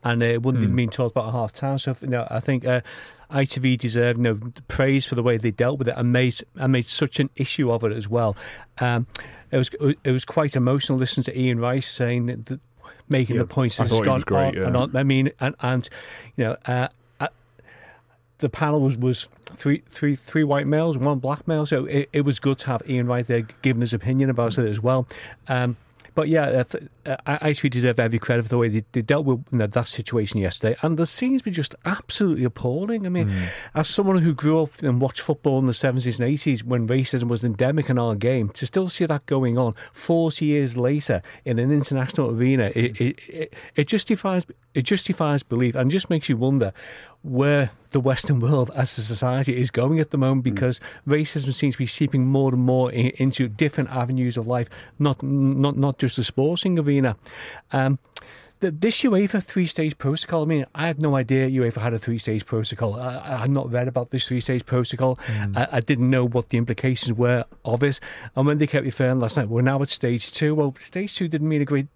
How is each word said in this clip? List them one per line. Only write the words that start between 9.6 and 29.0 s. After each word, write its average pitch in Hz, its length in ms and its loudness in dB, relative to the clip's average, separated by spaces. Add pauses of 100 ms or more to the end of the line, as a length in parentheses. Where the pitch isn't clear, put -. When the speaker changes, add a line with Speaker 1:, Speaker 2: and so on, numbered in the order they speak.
Speaker 1:
it 135 80 0
was 127 120 0
quite 151 300 -2
emotional 131 420 0
listening 127 280 -2
to - 120 -6
Ian 127 220 0
Rice 123 300 -2
saying 120 380 -2
that, 117 200 -8
that 131 140 -8 (480)
making 123 260 2
Speaker 2:
Yeah, 120 80 2
Speaker 1:
the - 60 -2
points 123 320 0
Speaker 2:
I - 20 2
Speaker 1:
has 107 80 0
Speaker 2:
thought 113 80 4
he 110 60 2
Speaker 1:
gone 113 100 4
Speaker 2:
was 127 100 0
great, - 260 2
Speaker 1:
on - 40 -6
Speaker 2:
yeah. 95 140 -2
Speaker 1:
and - 80 2
on. 123 180 0
I 131 80 2
mean, 135 380 2
and, 131 200 -2
and 127 280 0 (480)
you 127 80 0
know, 110 120 -2 (100)
uh, 127 200 0 (320)
uh, 143 80 -4 (1120)
the 147 100 0
panel 151 320 0
was, 135 160 2
was 123 320 -2 (180)
three, - 420 -2
three, 147 280 -2
three - 280 0
white 143 220 0
males, 151 320 2
one 135 220 0
black 135 260 -4
male. 156 180 0
So 143 220 0
it, 143 260 -2
it 147 100 2
was 139 180 0
good 135 180 0
to - 80 -8
have 127 220 -4
Ian 127 180 0
Wright 123 200 -2
there 117 200 0 (160)
giving 123 180 2
his 117 140 0
opinion 131 360 0
about 117 280 0
it 117 100 2
as 104 120 -2
well. 127 260 2 (420)
Um, 123 280 0 (400)
but 156 120 0
yeah, 156 160 4
uh, 127 200 2
th-, - 200 -8 (220)
uh, 135 100 -4 (100)
I, 139 80 0
I 151 40 -4 (140)
think 143 100 -2
we 147 80 2
deserve 123 300 2
every 113 180 2
credit 120 240 0
for 110 60 -4
the 120 100 0
way 117 100 4
they, 107 240 0
they 123 100 0